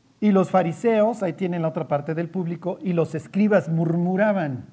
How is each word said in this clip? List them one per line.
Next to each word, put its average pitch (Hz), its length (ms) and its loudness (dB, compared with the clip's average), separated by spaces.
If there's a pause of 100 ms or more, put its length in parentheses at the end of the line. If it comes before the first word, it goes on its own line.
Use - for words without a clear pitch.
(200)
Y 208 120 4
los 190 180 4
fariseos, 208 720 2
ahí 175 120 -2
tienen 175 280 -4
la 160 60 0
otra 160 200 -4
parte 151 280 -2
del 170 140 -6
público, 175 520 -6
y 185 120 -2
los 165 200 0
escribas 196 560 2
murmuraban. 170 1040 0